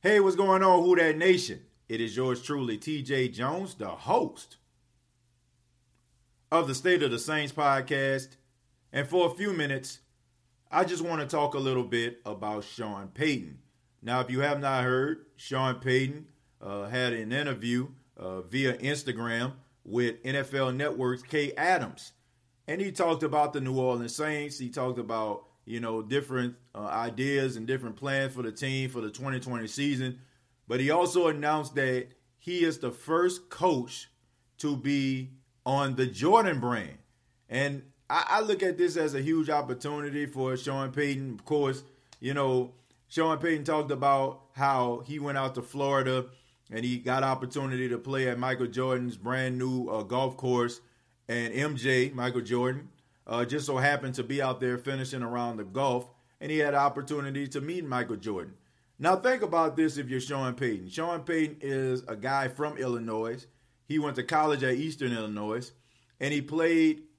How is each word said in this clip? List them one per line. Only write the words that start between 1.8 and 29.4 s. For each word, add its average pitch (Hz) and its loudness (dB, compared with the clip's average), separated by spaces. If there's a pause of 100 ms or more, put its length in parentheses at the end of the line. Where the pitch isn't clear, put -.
It 113 -2
is 110 -2
yours 123 0
truly, 127 -2
T 147 -4
J 131 0
Jones, 143 -4
the 107 -8
host 185 -2 (1900)
of 165 4
the 135 -2
State 170 2
of 127 2
the 117 -2
Saints 147 -2
podcast. 135 0 (640)
And 135 -2
for 170 4
a 170 -2
few 202 -2
minutes, 139 -4 (720)
I 160 4
just 175 0
want 165 -2
to 139 -4
talk 147 0
a 139 0
little 131 2
bit 117 -2
about 104 -6
Sean 101 -10
Payton. 117 -2 (420)
Now, 120 -2
if 123 -2
you 127 -2
have 143 2
not 135 0
heard, 131 0 (100)
Sean 131 -2
Payton, 131 0 (340)
uh, 101 -8
had 123 0
an 113 -4
interview, 123 -2 (300)
uh, 92 -8
via 123 0
Instagram 120 -4 (320)
with 117 0
N 131 -4
F 135 -2
L 135 0
Network's 127 -2
Kay 147 -2
Adams. 156 0 (560)
And 170 -4
he 196 -2
talked 165 2
about 151 2
the 151 -2
New 131 0
Orleans 120 0
Saints. 147 -4
He 127 -6
talked 127 -2
about, 107 -2 (200)
you 113 -8
know, 113 -4
different, 127 -2 (180)
uh, 104 -8
ideas 123 -2
and 110 -8
different 127 -4
plans 135 -4
for 127 -8
the 113 -4
team 131 -4
for 123 -8
the 107 -6
twenty 131 -6
twenty 120 -6